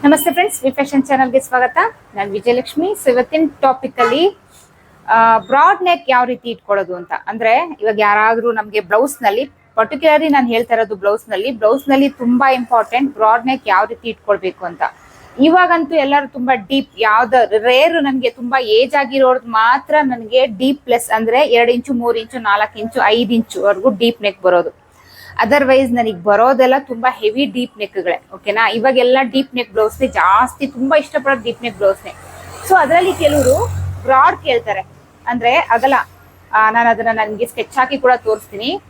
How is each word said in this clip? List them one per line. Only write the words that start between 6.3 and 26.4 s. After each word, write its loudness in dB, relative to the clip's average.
ಇಟ್ಕೊಳ್ಳೋದು -4
ಅಂತ. -12
ಅಂದ್ರೆ 0
ಇವಾಗ -2
ಯಾರಾದ್ರೂ 2
ನಮ್ಗೆ -4
ಬ್ಲೌಸ್ -2
ನಲ್ಲಿ, 0
particularly 2
ನಾನ್ 2
ಹೇಳ್ತಾ -2
ಇರೋದು -2
ಬ್ಲೌಸ್ -4
ನಲ್ಲಿ, -4
ಬ್ಲೌಸ್ 0
ನಲ್ಲಿ 4
ತುಂಬಾ 0
ಇಂಪಾರ್ಟೆಂಟ್ -2
ಬ್ರಾಡ್ 2
ನೆಕ್ -4
ಯಾವ 2
ರೀತಿ -10
ಇಟ್ಕೊಳ್ಬೇಕು -6
ಅಂತ. -8
ಇವಾಗಂತೂ 2
ಎಲ್ಲರೂ 0
ತುಂಬಾ -2
ಡೀಪ್, -4
ಯಾವ್ದು 2
ರೇರ್, 2
ನಮ್ಗೆ -2
ತುಂಬಾ -4
ಏಜ್ 0
ಆಗಿರೋರ್ದು 0
ಮಾತ್ರ 0
ನನ್ಗೆ 0
ಡೀಪ್ -4
ಲೆಸ್, 0
ಅಂದ್ರೆ 2
ಎರಡು 2
ಇಂಚು, -4
ಮೂರು -2
ಇಂಚು, -10
ನಾಲ್ಕು -2
ಇಂಚು, -6
ಐದು 0
ಇಂಚುವರೆಗೂ 0
ಡೀಪ್ -2
ನೆಕ್ -6
ಬರೋದು. 0
Otherwise 2
ನನಗ್ -2
ಬರೋದೆಲ್ಲ 4